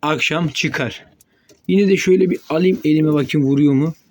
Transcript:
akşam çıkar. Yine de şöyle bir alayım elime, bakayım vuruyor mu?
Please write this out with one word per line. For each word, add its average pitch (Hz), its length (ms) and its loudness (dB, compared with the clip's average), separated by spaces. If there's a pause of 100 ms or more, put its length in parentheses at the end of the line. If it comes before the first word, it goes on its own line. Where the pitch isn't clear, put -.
akşam 156 460 -2
çıkar. - 580 -6 (640)
Yine 190 200 2
de 190 80 2
şöyle 185 340 2
bir - 80 -4 (100)
alayım 175 360 0
elime, 156 280 2
bakayım 147 340 0
vuruyor 139 260 2
mu? 147 220 0 (160)